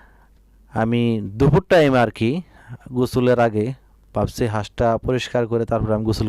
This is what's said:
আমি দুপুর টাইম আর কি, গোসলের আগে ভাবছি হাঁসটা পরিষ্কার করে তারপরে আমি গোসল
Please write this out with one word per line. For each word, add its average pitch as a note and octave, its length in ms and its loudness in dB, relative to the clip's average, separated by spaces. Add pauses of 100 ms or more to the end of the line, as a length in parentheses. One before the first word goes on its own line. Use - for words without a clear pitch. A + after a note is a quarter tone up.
(760)
আমি A2+ 280 0 (360)
দুপুর D3 240 4 (100)
টাইম D3+ 200 6 (100)
আর A2+ 160 2
কি, A2+ 120 0 (680)
গোসলের B2 500 2
আগে G#2+ 200 -2 (480)
ভাবছি G#2 300 -2 (100)
হাঁসটা A2 340 -2 (180)
পরিষ্কার B2 440 -2
করে A#2 200 -2
তারপরে A2 260 -2
আমি G#2+ 120 -4
গোসল A2 200 -2